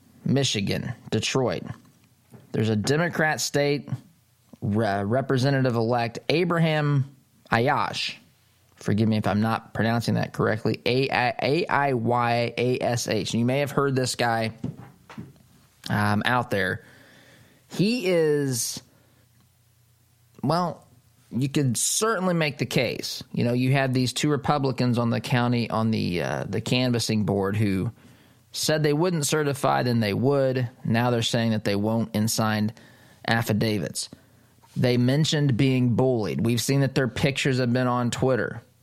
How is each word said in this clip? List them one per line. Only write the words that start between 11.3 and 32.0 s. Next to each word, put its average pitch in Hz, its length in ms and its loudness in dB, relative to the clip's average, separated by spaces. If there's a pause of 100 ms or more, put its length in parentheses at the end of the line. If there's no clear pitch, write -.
A 147 240 0
I 143 280 0
Y 120 640 0
A 123 240 0
S 120 280 -2
H. 104 260 -2
You 117 100 2
may 131 160 0
have 143 100 -2
heard 139 240 0
this 127 200 -2
guy, 113 380 0 (1400)
um, 104 360 0
out 120 260 0
there. 95 340 -2 (840)
He 214 380 -2
is, 147 760 0 (1600)
well, 160 440 0 (440)
you 135 180 -2
could 135 280 0
certainly 185 580 0
make 156 240 -2
the 127 80 -2
case. - 560 -2 (100)
You 117 120 0
know, 120 80 0
you 127 200 2
have 135 200 2
these 127 200 0
two - 160 -2
Republicans 135 720 0
on 117 120 2
the 120 100 0
county, 120 500 0
on 113 200 0
the, 98 320 -2
uh, 67 220 -4
the - 160 -4
canvassing 117 640 0
board 98 320 0
who 101 340 0 (600)
said 156 300 0
they 147 100 2
wouldn't 160 340 0
certify, 139 560 0
then 120 180 2
they 104 140 2
would. 127 540 2 (160)
Now 117 260 2
they're 117 120 2
saying 113 300 0
that 110 120 -2
they 104 100 0
won't, 107 400 0